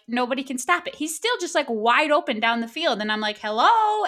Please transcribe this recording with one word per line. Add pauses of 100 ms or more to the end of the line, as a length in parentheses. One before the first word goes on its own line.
nobody
can
stop
it.
He's
still
just,
like,
wide
open
down
the
field.
And
I'm
like,
"Hello,"